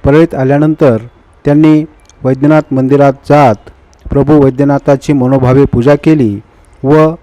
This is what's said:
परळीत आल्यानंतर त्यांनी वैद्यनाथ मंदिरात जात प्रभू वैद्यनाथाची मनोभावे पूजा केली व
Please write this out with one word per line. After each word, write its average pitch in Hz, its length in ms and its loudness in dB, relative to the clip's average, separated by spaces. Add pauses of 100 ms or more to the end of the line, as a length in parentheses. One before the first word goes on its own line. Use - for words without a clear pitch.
परळीत 151 320 0
आल्यानंतर 143 600 0 (480)
त्यांनी 156 380 2 (400)
वैद्यनाथ 139 500 -2
मंदिरात 135 400 0 (160)
जात 139 400 0 (360)
प्रभू 143 380 0
वैद्यनाथाची 139 720 -2
मनोभावे 131 520 0
पूजा 127 300 0
केली 139 440 -2 (440)
व 156 240 2 (160)